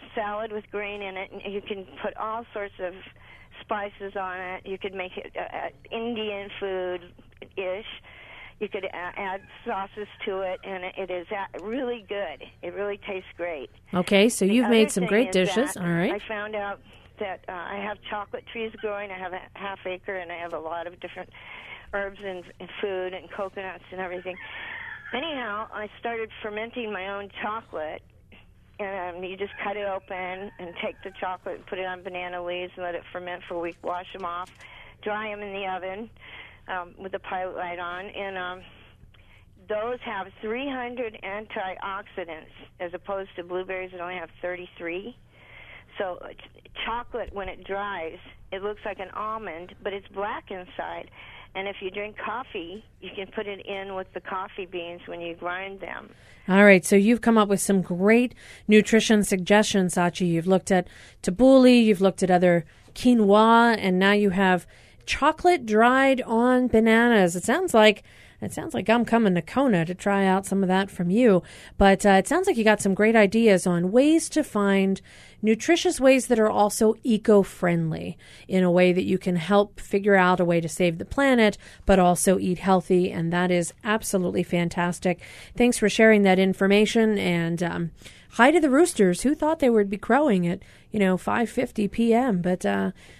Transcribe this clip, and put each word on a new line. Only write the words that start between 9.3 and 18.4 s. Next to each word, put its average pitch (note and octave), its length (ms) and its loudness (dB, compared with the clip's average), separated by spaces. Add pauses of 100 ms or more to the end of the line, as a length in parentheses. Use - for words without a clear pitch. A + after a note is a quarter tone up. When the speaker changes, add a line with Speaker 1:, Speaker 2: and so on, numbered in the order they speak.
Speaker 1:
sauces G3+ 420 -10 (180)
to F#3+ 160 -6
it, F#3 240 -6
and F#3 180 -10
it, F#3 140 -12
it F#3 140 -8
is, F3+ 200 -8
uh, G3 340 -10
really A#3+ 440 -8
good. G3 340 -10 (180)
It F3 120 -12
really G3+ 240 -6
tastes G3 400 -12
great. E3+ 320 -10 (240)
Speaker 2:
Okay, G3 340 2
so A3 180 -2
Speaker 1:
The G3 80 2
Speaker 2:
you've A#3+ 120 2
Speaker 1:
other A3+ 80 2
Speaker 2:
made A3 180 4
some F#3 120 -2
Speaker 1:
thing F3+ 60 -2
Speaker 2:
great G#3+ 200 2
Speaker 1:
is F#3 40 -10
Speaker 2:
dishes. G3+ 400 0
Speaker 1:
that - 80 -10
Speaker 2:
All F3 80 -2
right. E3+ 220 0
Speaker 1:
I G#3 160 -8
found G#3+ 280 -8
out G3+ 260 -8 (380)
that, F#3+ 280 -10
uh, F#3 60 -12
I F#3 240 -12
have G3+ 200 -10 (120)
chocolate G#3 420 -10